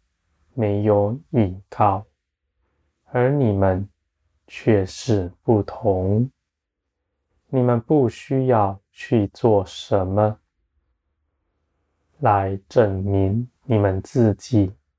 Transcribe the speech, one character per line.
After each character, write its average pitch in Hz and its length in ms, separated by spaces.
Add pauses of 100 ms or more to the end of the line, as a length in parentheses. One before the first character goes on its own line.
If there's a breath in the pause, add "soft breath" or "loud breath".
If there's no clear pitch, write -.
(540)
没 104 300
有 104 340 (120)
依 98 280 (120)
靠， 101 360 (1000)
而 123 240
你 139 240
们 95 340 (580)
却 104 400
是 95 460 (100)
不 107 220
同。 101 680 (1160)
你 131 140
们 120 180
不 135 300
需 131 380
要 101 300 (140)
去 110 360
做 104 380
什 - 400
么 104 320 (1800)
来 98 500
证 98 340
明 98 480 (140)
你 117 140
们 95 240
自 113 340
己， 101 380 (240)